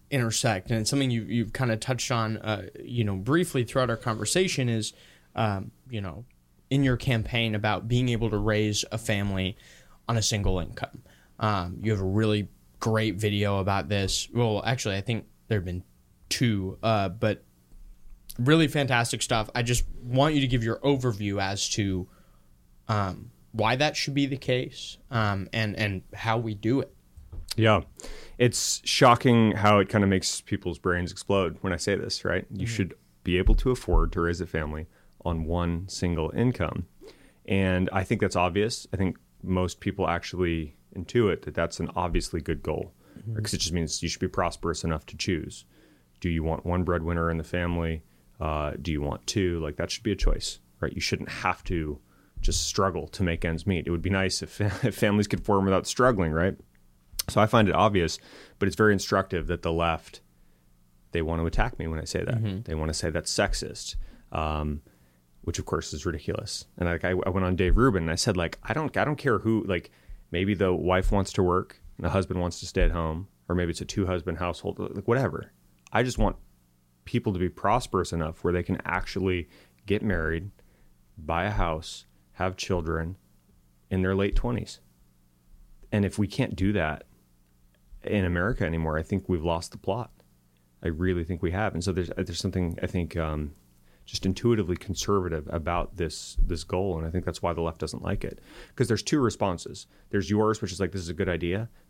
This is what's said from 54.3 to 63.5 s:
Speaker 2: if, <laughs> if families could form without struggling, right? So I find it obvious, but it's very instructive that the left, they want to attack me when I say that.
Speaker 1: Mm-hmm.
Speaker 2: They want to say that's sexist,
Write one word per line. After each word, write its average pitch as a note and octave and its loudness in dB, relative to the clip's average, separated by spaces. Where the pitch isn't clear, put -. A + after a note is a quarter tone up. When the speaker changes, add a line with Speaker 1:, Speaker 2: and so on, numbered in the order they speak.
Speaker 2:
if, - -14
<laughs> G#2 -2
if G#2+ 2
families G#2 4
could - -2
form G2 4
without F#2+ 4
struggling, G2+ 2
right? E2 2
So - -2
I A2 6
find G#2+ 6
it D#2 2
obvious, F#2 4
but G2+ 2
it's F#2+ -2
very G#2+ 8
instructive F#2 0
that E2+ -2
the E2+ 0
left, E2 -2
they E2+ -2
want E2 -2
to E2 0
attack G#2+ 0
me D#2+ -6
when D#2+ -4
I D#2+ -8
say - -4
that. A#2 -2
Speaker 1:
Mm-hmm. G2+ -4
Speaker 2:
They D#2+ -6
want D#2 -2
to D#2 -2
say E2+ -2
that's E2+ -4
sexist, - -2